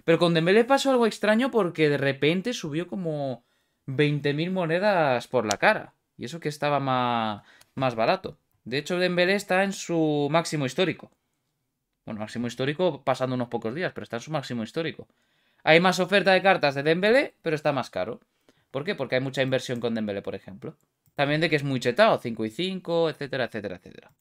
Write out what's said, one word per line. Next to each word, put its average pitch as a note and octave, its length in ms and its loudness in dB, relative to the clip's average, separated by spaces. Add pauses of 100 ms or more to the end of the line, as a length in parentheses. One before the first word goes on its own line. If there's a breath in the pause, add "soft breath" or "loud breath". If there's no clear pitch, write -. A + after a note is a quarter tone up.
Pero E3 140 4
con E3+ 160 4
Dembélé F#3 300 4
pasó C4+ 260 2
algo A#3+ 160 4
extraño A3 440 2
porque E3+ 380 2
de C#3+ 80 2
repente C#3+ 560 0
subió E3 360 -6
como D3+ 540 -6 (440)
veinte C#3+ 480 0
mil E3 160 -2
monedas E3+ 800 0
por A#2 180 0
la G#2 100 4
cara. - 380 0 (240)
Y A2+ 80 -10
eso E3 140 -10
que D3+ 100 -4
estaba D3 280 -2
ma-, A#2+ 640 0 (320 soft breath)
más C3 200 -2
barato. C3 420 -2 (280)
De A#2 120 -6
hecho, F3 220 -4
Dembélé F3+ 360 2
está G3 300 0
en G3 80 -4
su D#3 580 0
máximo D#3 360 0
histórico. - 440 -2 (920)
Bueno, A2 160 -10
máximo A#2 280 -6
histórico D3 540 -4
pasando B2+ 320 -2
unos B2 140 -4
pocos A2 260 -6
días, D#3+ 200 -6
pero - 80 -12
está A#2 140 -10
en A#2 60 -8
su D3 80 -16
máximo C3 320 -6
histórico. - 460 -8 (560)
Hay D#3 160 8
más F3+ 200 2
oferta F#3 320 2
de F#3 100 4
cartas F3 320 4
de C#3 80 -4
Dembélé, G3 580 2
pero D#3 160 -2
está D3+ 160 0
más B2+ 160 -2
caro. - 320 -6 (500 soft breath)
¿Por C#3+ 140 -6
qué? F#3+ 100 -4
Porque C3 220 -2
hay C3 40 4
mucha C3+ 220 -2
inversión C3 380 -2
con A#2 140 -2
Dembélé, G#2 280 -4
por G2 120 -8
ejemplo. G2 440 -14 (360)
También D3 260 0
de E3 100 2
que D3+ 60 2
es C#3 80 -2
muy C3+ 160 0
chetado, C3 380 4
cinco A2+ 260 -6
y A2 60 -4
cinco, E3+ 600 -2
etcétera, C3+ 340 -6
etcétera, G2+ 320 -8
etcétera. - 440 -20